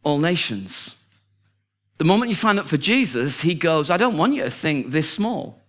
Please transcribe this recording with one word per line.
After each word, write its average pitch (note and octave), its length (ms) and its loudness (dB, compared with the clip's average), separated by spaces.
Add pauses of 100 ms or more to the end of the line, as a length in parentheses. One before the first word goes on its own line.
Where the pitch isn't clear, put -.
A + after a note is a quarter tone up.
all D3 160 0
nations." C#3+ 760 -2 (1000)
The D#3 60 -2
moment G#3+ 260 2
you G#3 60 0
sign G#3 240 2
up D#3+ 80 -6
for D#3 100 0
Jesus, C#3+ 640 0
he E3+ 120 2
goes, D#3+ 360 0
"I F3 60 4
don't A3 220 2
want G#3 160 2
you D4 100 -2
to - 60 -2
think C#3+ 420 -2
this D3+ 180 0
small." G#3 600 -6